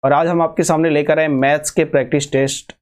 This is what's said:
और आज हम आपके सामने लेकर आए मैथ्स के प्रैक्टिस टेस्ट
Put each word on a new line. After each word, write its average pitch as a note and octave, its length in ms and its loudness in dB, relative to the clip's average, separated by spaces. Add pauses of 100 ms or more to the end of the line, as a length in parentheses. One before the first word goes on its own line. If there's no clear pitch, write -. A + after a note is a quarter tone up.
और C#3 80 2
आज D#3+ 160 2
हम E3+ 140 0
आपके E3 200 -2
सामने D#3+ 280 2
लेकर D3+ 280 2
आए D#3 100 0
मैथ्स C#3+ 420 0
के E3 160 0
प्रैक्टिस C#3+ 460 -2
टेस्ट C3+ 500 -2